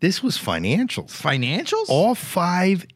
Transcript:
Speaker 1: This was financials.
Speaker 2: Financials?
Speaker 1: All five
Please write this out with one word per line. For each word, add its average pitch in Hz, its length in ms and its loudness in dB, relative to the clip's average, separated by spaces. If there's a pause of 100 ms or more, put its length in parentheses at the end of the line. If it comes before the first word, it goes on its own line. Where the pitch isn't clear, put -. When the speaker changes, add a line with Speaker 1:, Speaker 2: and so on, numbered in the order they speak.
Speaker 1:
This 180 200 0
was 254 160 -2
financials. 101 760 -2
Speaker 2:
Financials? 151 760 -2
Speaker 1:
All 185 260 4
five 180 720 0 (100)